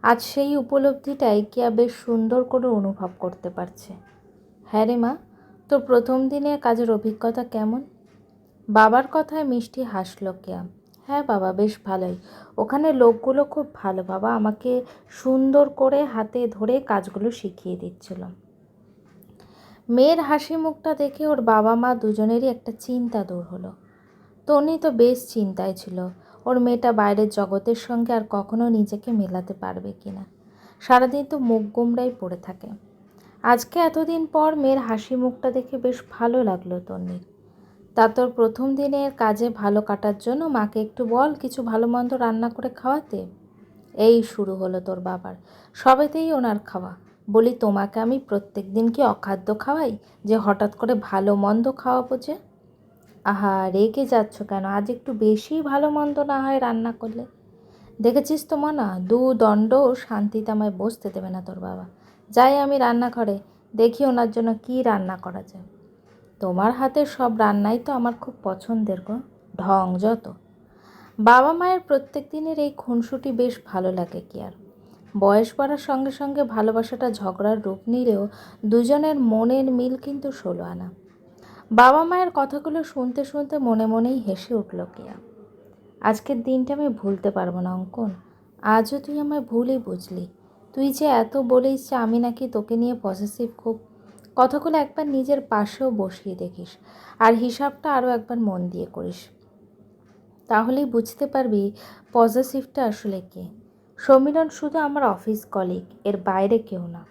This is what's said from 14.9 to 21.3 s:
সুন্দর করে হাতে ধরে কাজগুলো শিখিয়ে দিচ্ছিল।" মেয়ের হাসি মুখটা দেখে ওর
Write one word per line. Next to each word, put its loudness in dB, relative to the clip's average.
সুন্দর 4
করে 2
হাতে -4
ধরে 0
কাজগুলো -2
শিখিয়ে -10
দিচ্ছিল।" -14
মেয়ের 6
হাসি -2
মুখটা -2
দেখে -4
ওর 2